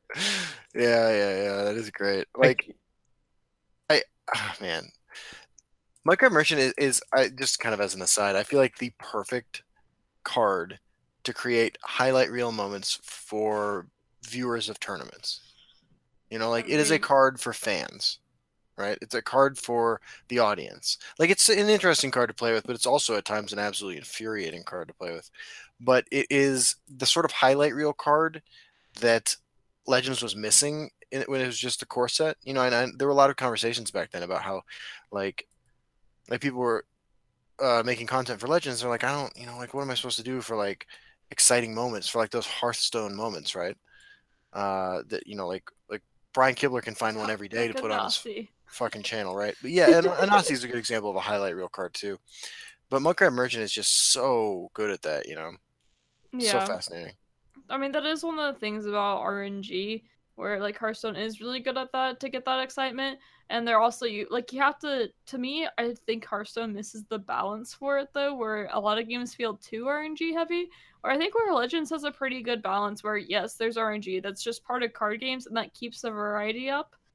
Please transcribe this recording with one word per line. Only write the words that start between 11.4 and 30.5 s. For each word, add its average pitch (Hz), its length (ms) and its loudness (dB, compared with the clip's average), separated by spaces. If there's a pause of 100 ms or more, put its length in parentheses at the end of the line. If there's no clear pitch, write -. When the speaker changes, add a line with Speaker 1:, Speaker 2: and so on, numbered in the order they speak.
Speaker 1:
highlight 131 480 2
reel 120 220 -2
moments 101 500 -4
for 104 840 -4 (360)
viewers 117 460 -4
of 107 100 -10
tournaments. - 640 -8 (880)
You 113 80 -6
know, 113 120 2
like, 117 180 0
it 151 100 4
is 147 120 4
a 160 40 6
Speaker 3:
Agreed. - 120 2
Speaker 1:
card 131 340 6
for 120 120 -4
fans, - 640 -2 (580)
right? 101 240 -4
It's - 140 -8
a 117 80 -2
card 135 360 4
for 117 420 0 (280)
the 120 120 0
audience. 85 580 0 (200)
Like, 165 120 6
it's - 180 6
an 208 220 4
interesting 185 400 4
card 123 180 2
to 107 60 -12
play 117 180 0
with, 107 140 0
but 123 80 -4
it's - 120 -2
also 123 300 2
at 98 80 -2
times 104 280 -4
an 104 60 -4
absolutely 98 400 -4
infuriating 90 640 -8
card 87 240 -10
to - 60 -20
play 87 180 -8
with. 82 180 -12 (500)
But 127 320 6
it 139 180 2
is 139 460 4 (120)
the 131 180 -4
sort 170 180 4
of 160 80 0
highlight 139 420 4
reel 147 200 0
card 156 480 2 (580)
that 117 360 4 (520)
Legends 127 320 2
was 110 140 -4
missing 147 560 2 (220)